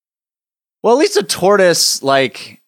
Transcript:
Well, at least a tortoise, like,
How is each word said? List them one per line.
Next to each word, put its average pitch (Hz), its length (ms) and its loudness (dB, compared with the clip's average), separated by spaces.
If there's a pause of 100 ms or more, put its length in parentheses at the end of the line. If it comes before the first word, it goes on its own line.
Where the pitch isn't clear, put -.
(840)
Well, 226 120 2
at 277 40 0
least 392 180 0
a - 60 -2
tortoise, 180 800 0
like, 135 640 -4